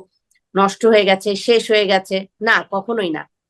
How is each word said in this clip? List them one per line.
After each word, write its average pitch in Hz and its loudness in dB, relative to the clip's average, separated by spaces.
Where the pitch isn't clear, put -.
নষ্ট 196 0
হয়ে 214 4
গেছে, 190 0
শেষ 226 0
হয়ে 208 2
গেছে। 190 -2
না, 214 0
কখনোই 196 -6
না। 151 -10